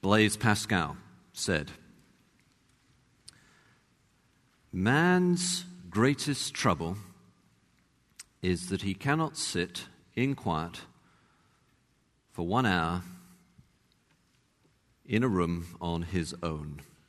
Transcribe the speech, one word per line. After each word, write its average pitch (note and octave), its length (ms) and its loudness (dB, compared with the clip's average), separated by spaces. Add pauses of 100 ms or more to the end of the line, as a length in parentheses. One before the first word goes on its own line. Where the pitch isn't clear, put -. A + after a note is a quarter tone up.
Blaise G#2 340 6
Pascal G2+ 600 0 (340)
said, D#2 400 -2 (3000)
"Man's F3 920 4 (280)
greatest C3+ 640 2
trouble F2 420 0 (1400)
is F2+ 280 0
that F#2 120 -2
he G2 140 -2
cannot D3 420 -2
sit - 480 -4 (300)
in C3+ 180 0
quiet E2+ 480 -4 (1500)
for E2+ 160 -6
one A#2+ 180 2
hour F2 380 0 (2000)
in A#2 180 2
a C3 40 2
room E2+ 520 0
on E2+ 220 -2
his E2+ 400 -4
own." D2+ 400 -6 (280)